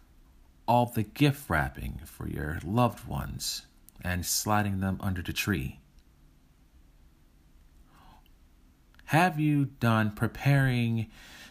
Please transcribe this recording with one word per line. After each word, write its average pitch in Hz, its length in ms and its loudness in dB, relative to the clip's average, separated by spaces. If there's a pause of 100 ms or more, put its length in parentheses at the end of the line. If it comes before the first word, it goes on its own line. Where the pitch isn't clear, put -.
(680)
all 120 180 4
the 113 160 -2
gift - 480 0
wrapping 67 540 -4
for - 240 -12
your 76 360 -6
loved 117 440 0
ones - 540 -6 (380)
and 90 240 -4
sliding 104 540 0
them 95 220 -2
under 92 220 -4
the 104 100 -6
tree? - 480 -2 (3250)
Have 160 340 4
you 147 240 4
done 110 480 2
preparing 120 960 2 (420)